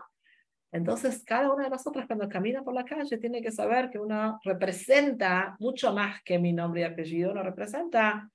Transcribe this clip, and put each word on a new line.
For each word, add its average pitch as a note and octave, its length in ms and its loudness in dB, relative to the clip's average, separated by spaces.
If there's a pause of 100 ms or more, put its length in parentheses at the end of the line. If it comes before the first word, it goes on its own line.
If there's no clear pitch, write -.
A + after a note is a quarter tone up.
(720)
Entonces, A3 500 -2
cada C4 300 2
una C#4 100 0
de C4+ 60 -2
nosotras C4+ 380 -6
cuando G#3+ 200 -4
camina G#3+ 340 -2
por B3+ 120 -6
la B3 100 -2
calle C#4+ 340 -4
tiene A#3 240 -4
que A3+ 100 -4
saber A3 380 0
que A3+ 100 -8
uno G#3+ 440 -2
representa F#3+ 1160 2
mucho B3 340 0
más G3+ 300 -2
que F3+ 140 2
mi F3 140 4
nombre E3+ 300 0
y - 20 2
apellido, E3 480 -2
uno G3+ 120 -2
representa G#3+ 920 0